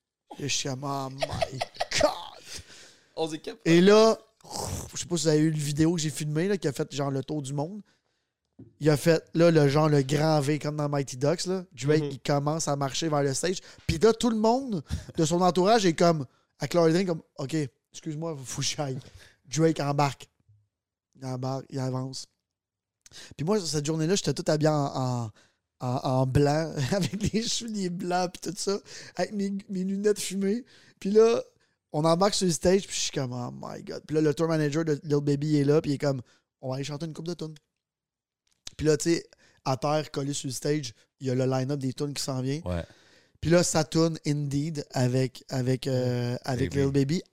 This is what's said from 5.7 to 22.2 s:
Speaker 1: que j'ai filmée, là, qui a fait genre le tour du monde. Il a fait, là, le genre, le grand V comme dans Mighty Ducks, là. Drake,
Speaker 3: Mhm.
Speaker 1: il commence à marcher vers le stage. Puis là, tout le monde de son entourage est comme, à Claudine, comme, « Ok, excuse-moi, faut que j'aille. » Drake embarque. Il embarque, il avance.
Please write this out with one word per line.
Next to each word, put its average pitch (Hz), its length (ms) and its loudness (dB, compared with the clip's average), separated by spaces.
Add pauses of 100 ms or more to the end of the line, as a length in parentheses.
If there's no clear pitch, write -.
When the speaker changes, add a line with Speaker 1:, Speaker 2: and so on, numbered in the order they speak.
Speaker 1:
que 165 60 -4
j'ai 156 80 -2
filmée, 151 380 -2
là, 202 100 0
qui 151 100 -4
a 143 60 2
fait - 200 -6
genre 139 180 -2
le 135 120 -4
tour 151 180 -6
du 135 120 -10
monde. 170 280 -6 (1000)
Il 143 120 2
a 147 60 4
fait, 160 260 2 (100)
là, 170 180 6
le 151 180 6
genre, 151 200 4
le 147 140 4
grand 147 380 2
V 143 180 0
comme 147 160 -6
dans 147 140 -2
Mighty 143 280 -2
Ducks, 143 280 0
là. 180 260 -4
Drake, 151 320 2
Speaker 3:
Mhm. 143 80 -4
Speaker 1:
il 139 80 -12
commence 147 480 0
à 143 80 0
marcher 143 340 -4
vers 147 140 2
le 139 100 0
stage. 180 240 -2 (300)
Puis 165 120 0
là, 220 140 6
tout 226 160 0
le 226 80 0
monde 226 460 0 (340)
de 165 80 4
son 170 160 2
entourage 185 440 4
est 170 100 4
comme, 165 300 4 (340)
à 147 80 -4
Claudine, 170 400 4
comme, « 165 160 -4 (140)
Ok, 143 180 -6 (360)
excuse-moi, 160 540 -8
faut - 160 -8
que 131 60 -2
j'aille. » 135 320 -6 (480)
Drake 156 320 2
embarque. 143 500 0 (840)
Il 131 100 -14
embarque, 131 460 -6
il 139 80 -6
avance. 131 480 -6 (1080)